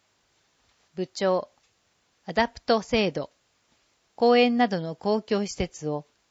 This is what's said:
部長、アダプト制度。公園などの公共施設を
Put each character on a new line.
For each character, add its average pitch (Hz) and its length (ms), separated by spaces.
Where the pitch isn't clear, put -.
部 180 120
長、 185 420
ア 175 80
ダ 226 140
プ - 140
ト 226 200
制 208 300
度。 143 200
公 240 220
園 240 200
な 240 100
ど 190 120
の 160 160
公 208 260
共 202 240
施 - 80
設 160 360
を 147 160